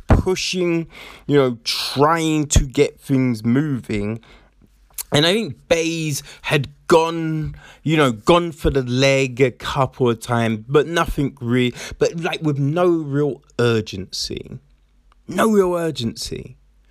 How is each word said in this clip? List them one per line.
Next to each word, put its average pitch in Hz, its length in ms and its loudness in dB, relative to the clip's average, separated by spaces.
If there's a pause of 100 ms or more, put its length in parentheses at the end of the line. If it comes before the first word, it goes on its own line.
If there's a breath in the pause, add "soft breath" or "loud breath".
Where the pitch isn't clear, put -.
pushing, 175 800 0 (400 loud breath)
you 143 100 4
know, 127 260 4
trying 156 840 0
to - 180 0
get 139 340 0
things 127 440 0
moving. 117 800 -2 (920 soft breath)
And 151 160 4
I 180 60 2
think - 340 -4
Bays 165 560 0 (180 loud breath)
had 147 280 -2 (180)
gone, 160 680 0 (280 loud breath)
you 156 140 2
know, 139 140 4
gone 170 400 2
for 151 200 -2
the 135 100 0
leg 131 600 2
a 127 100 6
couple 127 580 -2
of 113 100 -2
times, 113 480 -2
but 143 200 2
nothing 160 520 -2
re-, 123 340 0 (260 loud breath)
but, 151 200 -2
like, 165 220 -6
with 151 160 -2
no 156 300 0
real 147 560 -2 (160)
urgency. 110 960 -4 (680)
No 202 240 0
real 185 240 2
urgency, - 800 -6 (340 soft breath)